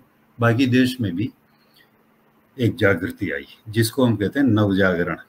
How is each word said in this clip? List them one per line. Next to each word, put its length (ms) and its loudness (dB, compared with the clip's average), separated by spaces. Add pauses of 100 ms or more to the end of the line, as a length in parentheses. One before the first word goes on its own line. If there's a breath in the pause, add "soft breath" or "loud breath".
(400)
बाकी 280 2
देश 340 2
में 140 -4
भी 160 -6 (1300 soft breath)
एक 160 0
जागृति 560 -2
आई, 140 -8 (240)
जिसको 360 0
हम 100 2
कहते 240 -2
हैं 80 2
नवजागरण। 680 2 (120)